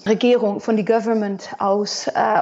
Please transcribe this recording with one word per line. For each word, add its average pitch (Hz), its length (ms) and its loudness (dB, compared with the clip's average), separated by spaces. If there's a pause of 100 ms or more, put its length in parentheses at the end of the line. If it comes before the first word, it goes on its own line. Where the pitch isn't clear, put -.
Regierung, 220 540 2
von 220 160 0
die 208 80 0
Government 214 760 -2
aus, 202 560 -2
äh, 220 280 2